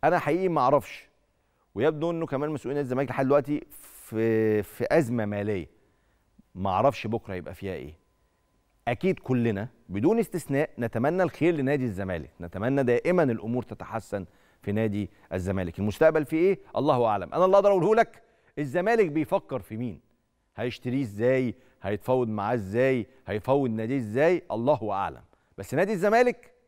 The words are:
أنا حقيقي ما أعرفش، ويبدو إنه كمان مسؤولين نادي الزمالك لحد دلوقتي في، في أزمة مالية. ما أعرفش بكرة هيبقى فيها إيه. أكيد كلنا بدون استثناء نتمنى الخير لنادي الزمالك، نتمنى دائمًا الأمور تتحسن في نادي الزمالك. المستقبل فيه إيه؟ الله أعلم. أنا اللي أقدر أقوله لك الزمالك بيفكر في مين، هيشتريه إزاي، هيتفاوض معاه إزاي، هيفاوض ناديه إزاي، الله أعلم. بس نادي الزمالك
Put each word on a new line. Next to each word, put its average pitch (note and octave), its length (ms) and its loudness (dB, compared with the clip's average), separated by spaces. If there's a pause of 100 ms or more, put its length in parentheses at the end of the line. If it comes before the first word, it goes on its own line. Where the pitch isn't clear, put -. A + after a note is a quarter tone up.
أنا E3 140 4
حقيقي F3 300 0
ما D#3+ 120 0
أعرفش، C3+ 480 0 (680)
ويبدو D3+ 360 0
إنه E3 160 -2
كمان C#3+ 240 -4
مسؤولين C#3 260 -6
نادي C#3+ 100 -2
الزمالك B2+ 240 -2
لحد C3 160 0
دلوقتي C#3+ 440 2
في، A2 920 0
في - 280 -6
أزمة B2 360 2
مالية. G#2 400 -4 (880)
ما F#2+ 160 -4
أعرفش A#2 360 2
بكرة G#2+ 280 -6
هيبقى F2+ 200 -10
فيها F#2+ 200 -8
إيه. D2 200 -12 (960)
أكيد F3+ 300 -2
كلنا A#2 500 0 (200)
بدون B2+ 300 2
استثناء D#3 600 -2
نتمنى B2+ 440 0
الخير E3 320 0
لنادي C#3 300 0
الزمالك، F#2 460 -6 (100)
نتمنى A2 420 -2
دائمًا C3 400 2
الأمور A#2+ 400 -2
تتحسن G2+ 640 -10 (360)
في G2+ 100 -4
نادي G#2 380 0 (220)
الزمالك. F#2 460 -4
المستقبل D3+ 460 2
فيه D#3+ 120 -4
إيه؟ F3+ 240 2 (160)
الله B2+ 300 2
أعلم. G2 280 -2
أنا E3+ 100 4
اللي F#3+ 120 6
أقدر G3+ 140 6
أقوله G3 240 4
لك - 280 2 (360)
الزمالك F3+ 480 2
بيفكر D3 540 -2
في A2 160 -12
مين، A2+ 240 -8 (560)
هيشتريه B2+ 460 -4
إزاي، A#2+ 520 0 (280)
هيتفاوض A#2+ 460 0
معاه G#2+ 260 -2
إزاي، A#2+ 520 0 (200)
هيفاوض B2+ 440 0
ناديه A2 260 -4
إزاي، C3+ 540 0
الله A2 420 0
أعلم. E2+ 300 -6 (360)
بس G2 160 -10
نادي F#3+ 180 2
الزمالك G#3+ 640 2 (140)